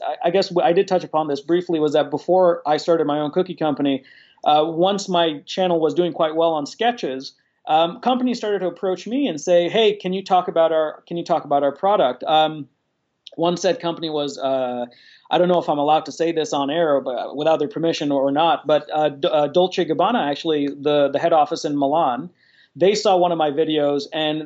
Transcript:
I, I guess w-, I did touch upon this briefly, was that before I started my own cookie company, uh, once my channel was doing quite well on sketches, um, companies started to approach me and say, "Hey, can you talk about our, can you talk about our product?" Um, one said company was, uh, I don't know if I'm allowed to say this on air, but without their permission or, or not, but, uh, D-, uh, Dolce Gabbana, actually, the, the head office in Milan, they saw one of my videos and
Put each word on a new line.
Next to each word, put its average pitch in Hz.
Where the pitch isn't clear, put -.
I, 156
I -
guess 190
w-, 175
I 175
did 190
touch 180
upon 156
this 143
briefly, 170
was 151
that 143
before 170
I 151
started 160
my 147
own 151
cookie 180
company, 143
uh, 151
once 185
my 170
channel 180
was 156
doing 170
quite 156
well 165
on 147
sketches, 151
um, 165
companies 254
started 208
to 180
approach 180
me 269
and 160
say, 175
"Hey, 208
can 185
you 190
talk 185
about 165
our, 156
can 185
you 170
talk 156
about 143
our 139
product?" 156
Um, 156
one 175
said 170
company 165
was, 147
uh, 127
I 151
don't 175
know 175
if 160
I'm 151
allowed 151
to 143
say 165
this 156
on 143
air, 151
but 123
without 156
their 139
permission 156
or, 139
or 139
not, 151
but, 147
uh, 151
D-, 139
uh, 147
Dolce 180
Gabbana, 170
actually, 147
the, 143
the 139
head 165
office 151
in 147
Milan, 143
they 185
saw 208
one 175
of 165
my 156
videos 147
and 156